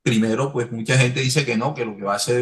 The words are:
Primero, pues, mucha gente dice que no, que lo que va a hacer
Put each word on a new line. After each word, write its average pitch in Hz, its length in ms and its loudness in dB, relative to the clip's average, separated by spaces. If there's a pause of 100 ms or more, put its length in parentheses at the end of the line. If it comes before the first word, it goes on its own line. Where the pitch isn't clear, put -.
Primero, 117 520 0
pues, 120 180 -4
mucha 113 260 0
gente 127 220 2
dice 135 260 0
que 117 120 0
no, 143 180 -2
que 123 80 -4
lo 107 140 -6
que 101 60 -10
va 98 100 0
a - 20 2
hacer 123 260 0